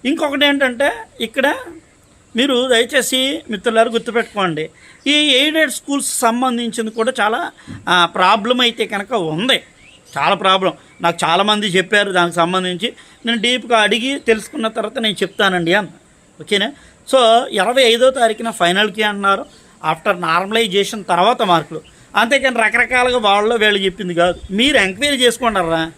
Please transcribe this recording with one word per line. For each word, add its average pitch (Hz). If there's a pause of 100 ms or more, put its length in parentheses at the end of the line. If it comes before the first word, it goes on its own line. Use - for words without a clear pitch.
ఇంకొకటి 285
ఏంటంటే 277 (280)
ఇక్కడ 254 (800)
మీరు 262
దయచేసి 262
మిత్రులారు 220
గుర్తుపెట్టుకోండి, 208 (360)
ఈ 277
ఎయిడెడ్ 294
స్కూల్స్ -
సంబంధించింది 233
కూడా 233
చాలా, 233 (380)
ఆ, 175
ప్రాబ్లం 208
అయితే 233
కనుక 202
ఉంది, 190 (560)
చాలా 165
ప్రాబ్లం. 190 (280)
నాకు 170
చాలామంది 202
చెప్పారు 190
దానికి 175
సంబంధించి, 180 (340)
నేను 233
డీప్గా 233
అడిగి 233
తెలుసుకున్న 226
తర్వాత 220
నేను 214
చెప్తానండి 180
అన్న, 196 (500)
ఓకేనా? 208 (420)
So 240
ఇరవై 226
ఐదో 233
తారీఖున 226
ఫైనల్కి 208
అన్నారు, 202 (280)
after 175
normalization 196
తర్వాత 196
మార్కులు, 165 (360)
అంతేకాని 240
రకరకాలుగా 247
వాళ్ళు 208
వీళ్ళు 208
చెప్పింది 185
కాదు. 175 (100)
మీరు 254
ఎంక్వైరీ 220
చేసుకోండి 240
రా 165